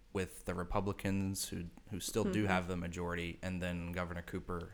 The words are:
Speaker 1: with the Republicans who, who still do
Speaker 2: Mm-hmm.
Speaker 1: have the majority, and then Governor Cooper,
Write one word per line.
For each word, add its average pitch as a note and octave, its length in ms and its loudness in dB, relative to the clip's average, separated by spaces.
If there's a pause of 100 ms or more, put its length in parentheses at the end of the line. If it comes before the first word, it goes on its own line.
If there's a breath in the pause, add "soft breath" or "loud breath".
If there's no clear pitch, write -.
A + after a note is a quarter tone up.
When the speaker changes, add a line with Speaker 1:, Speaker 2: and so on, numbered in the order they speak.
(140)
Speaker 1:
with F#2 320 -2
the F2+ 80 0
Republicans F#2+ 960 2
who, F2+ 160 -4 (260)
who F2 100 -2
still G#2+ 240 2
do G#2 200 4
Speaker 2:
Mm-hmm. G2 80 4
Speaker 1:
have F2+ 160 4
the F#2 80 0
majority, F2 680 -2
and F#2 180 -2
then F2 320 0
Governor F2 300 -2
Cooper, F2 520 -4